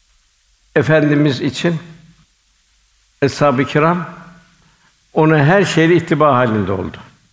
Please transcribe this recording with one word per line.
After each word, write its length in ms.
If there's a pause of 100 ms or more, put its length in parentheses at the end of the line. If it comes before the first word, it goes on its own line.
(760)
Efendimiz 640
için 400 (1400)
Eshab-ı 420
Kiram 440 (1040)
ona 320
her 200
şeyle 320
ittiba 380
halinde 380
oldu. 240 (360)